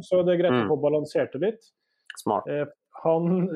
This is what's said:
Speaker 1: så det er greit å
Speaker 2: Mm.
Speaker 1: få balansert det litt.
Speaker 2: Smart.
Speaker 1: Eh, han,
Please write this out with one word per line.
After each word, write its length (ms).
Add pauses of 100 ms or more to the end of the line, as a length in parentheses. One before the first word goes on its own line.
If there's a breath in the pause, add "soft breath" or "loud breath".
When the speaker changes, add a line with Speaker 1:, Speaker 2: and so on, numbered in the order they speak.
Speaker 1:
så 220
det 140
er 40
greit 100
å 120
Speaker 2:
Mm. 40
Speaker 1:
få 120
balansert 500
det 100
litt. 300 (460)
Speaker 2:
Smart. 300
Speaker 1:
Eh, 180 (380)
han, 520